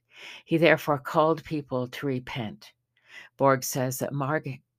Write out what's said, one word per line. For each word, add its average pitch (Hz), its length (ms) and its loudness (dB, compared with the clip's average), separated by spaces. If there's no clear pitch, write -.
He 165 120 0
therefore 151 420 4
called 156 440 2
people 135 440 -6
to - 180 -10
repent. 127 640 -6
Borg 135 260 4
says 127 340 -4
that - 160 -6
Mark 143 340 -4